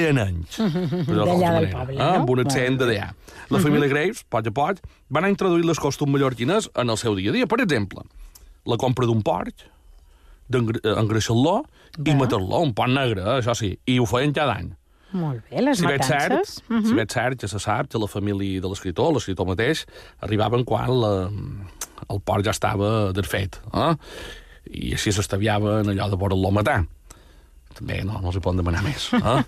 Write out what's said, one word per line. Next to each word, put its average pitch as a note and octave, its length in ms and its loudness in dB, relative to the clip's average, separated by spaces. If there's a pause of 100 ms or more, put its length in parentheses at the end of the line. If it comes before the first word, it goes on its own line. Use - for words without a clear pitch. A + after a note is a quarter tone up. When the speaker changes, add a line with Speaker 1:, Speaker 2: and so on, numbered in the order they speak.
Speaker 1:
anys, G2 480 0
Speaker 2:
<laughs> - 20 -12
Speaker 1:
per F3+ 460 0
dir-ho E3+ 220 2
Speaker 2:
D'allà F3+ 260 4
Speaker 1:
d'alguna - 0 -
Speaker 2:
del E3 160 2
Speaker 1:
manera, - 100 -4
Speaker 2:
poble, C3 160 -6
Speaker 1:
eh? C#3 40 -6
Speaker 2:
no? C#3 100 2 (140)
Speaker 1:
Amb B2+ 80 2
un B2+ 100 4
accent C3 320 2
Speaker 2:
Molt C3 80 0
Speaker 1:
de B2+ 60 2
Speaker 2:
bé. A#2 80 2
Speaker 1:
Deià. F#2+ 200 -6 (360)
La C3+ 100 2
família D3 260 4
Speaker 2:
Mhm. C3+ 60 2
Speaker 1:
Graves, D3+ 300 0
a - 60 -20
poc A2+ 180 -2
a A#2 40 -2
poc, D3 300 -2 (320)
va E3 80 2
anar G3 100 2
introduint F3 380 2
les D#3+ 100 0
costums C#3+ 320 0
mallorquines C#3 640 2
en A#2+ 160 0
el A2 60 0
seu G#2+ 180 0
dia G2 160 -2
a E3 40 0
dia. B3 120 0
Per C#4+ 140 0
exemple, C3 420 -2 (640)
la A#2+ 120 0
compra B2+ 300 0
d'un A2+ 160 2
porc, D#3 320 -2 (920)
d'engre-, A#2 340 0
eh, G#2+ 160 2
engreixar-lo A2+ 640 2 (420)
i D#3 60 2
Speaker 2:
Va. C#3+ 60 4
Speaker 1:
matar-lo, A#2 440 2
un C3 140 0
porc A#2+ 160 2
negre, B2 320 0
eh, A#2+ 180 0
això A2+ 140 0
sí, G2 320 -4
i B2+ 140 4
ho A#2 60 2
feien C3 260 2
cada C#3 240 0
any. F2 160 -10 (400)
Speaker 2:
Molt D3+ 380 -4
bé, - 120 -2
les C4+ 160 2
Speaker 1:
Si E3+ 80 2
bé E3+ 100 2
és - 100 2
cert, D3+ 240 2
Speaker 2:
matances. E4 380 -2
Mhm. A3+ 180 0
Speaker 1:
si A3+ 80 2
bé A2 80 2
és G#2+ 100 -4
cert, B2 280 -2
ja G#2 80 -6
se G#2 100 -6
sap A#2 300 -2
que A#2 100 -4
la G#2+ 80 0
família G2 540 -2
de F#2 80 -4
l'escriptor, F#2+ 460 -2
l'escriptor G2 320 -2
mateix, A2+ 400 0 (340)
arribaven G#2+ 440 0
quan A#2+ 260 -2 (100)
la, G2+ 300 0 (800)
el G2+ 100 -4
port G#2 240 0
ja G#2+ 60 0
estava G#2 640 0
desfet, F#2+ 460 -4 (140)
eh? D3+ 220 2 (760)
I - 220 -6
així - 200 -2
s'estaviaven G#2 760 0
allò G2 220 -2
de F#2+ 60 0
voler-lo F#2+ 340 2
matar. G#2 340 2 (920)
També F#2+ 300 -6
no, G2 160 -4
no F2+ 80 -4
els F2+ 80 -2
hi F#2 40 -2
poden F#2 180 0
demanar E2+ 240 0
més, - 320 -4
eh? D3+ 340 2